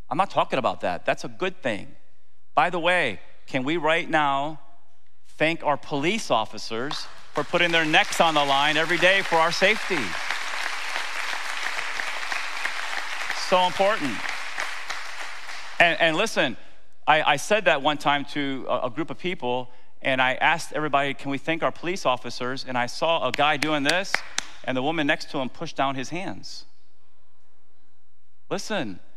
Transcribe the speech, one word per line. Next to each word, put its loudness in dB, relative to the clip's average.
I'm -2
not 2
talking 2
about 0
that. -2
That's 0
a -4
good -2
thing. -4
By 4
the 0
way, 2
can 0
we 2
right 2
now 2
thank 2
our 2
police 0
officers -2
for 0
putting 4
their 4
necks 4
on 6
the 4
line 4
every 2
day 6
for 0
our 6
safety? 2
So 6
important. 2
And, 6
and 4
listen, 2
I, 6
I 4
said 2
that 4
one 2
time 2
to -2
a, 0
a 0
group -4
of -6
people, -2
and 2
I 4
asked 2
everybody, 2
"Can -6
we 0
thank -2
our 2
police -4
officers?" -2
And -2
I 0
saw 0
a 2
guy 2
doing 0
this, 2
and 0
the 0
woman 0
next 0
to -2
him -2
pushed -6
down 0
his -4
hands. -6
Listen, -2